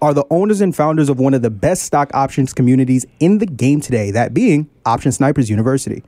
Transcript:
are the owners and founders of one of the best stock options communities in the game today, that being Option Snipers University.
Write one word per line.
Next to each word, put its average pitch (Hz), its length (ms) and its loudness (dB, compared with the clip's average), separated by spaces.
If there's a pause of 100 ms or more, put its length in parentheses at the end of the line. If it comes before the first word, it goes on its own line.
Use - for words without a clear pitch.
are 147 140 0
the 143 160 0
owners 196 300 2
and 190 140 2
founders 156 340 0
of 139 100 0
one 135 160 2
of 127 80 2
the 117 80 0
best 139 320 -2
stock 143 320 -2
options 135 380 -2
communities 131 540 2 (140)
in 190 180 4
the 214 80 -2
game 143 340 0
today, 110 300 -4
that 113 240 -2
being 156 340 2 (180)
Option 123 260 0
Snipers 139 360 0
University. 110 600 -2